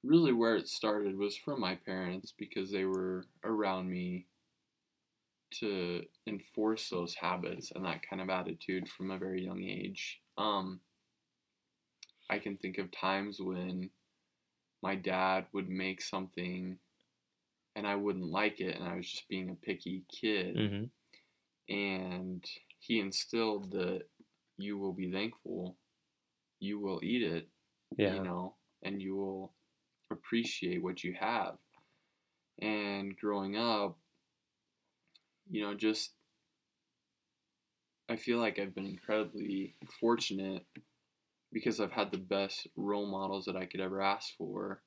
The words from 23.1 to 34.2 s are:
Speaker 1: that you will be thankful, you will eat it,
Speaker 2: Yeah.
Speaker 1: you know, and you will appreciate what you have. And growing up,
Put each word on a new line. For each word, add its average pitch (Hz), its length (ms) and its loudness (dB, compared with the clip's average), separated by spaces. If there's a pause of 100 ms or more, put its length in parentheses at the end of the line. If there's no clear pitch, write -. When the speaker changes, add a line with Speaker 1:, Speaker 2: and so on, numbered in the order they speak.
Speaker 1:
that 92 320 0 (540)
you 101 200 -4
will 98 140 -2
be 90 200 -2
thankful, 92 680 -4 (840)
you 104 200 -2
will 98 240 -2
eat 117 200 2
it, 82 240 0 (500)
Speaker 2:
Yeah. 98 180 6
Speaker 1:
you 95 80 0
know, 90 320 -2 (280)
and 98 180 -4
you 95 140 -2
will 98 380 -4 (580)
appreciate 90 720 0
what 90 200 -4
you 90 160 -2
have. 107 380 0 (1040)
And 101 560 -2
growing 101 400 0
up, 107 400 2 (1500)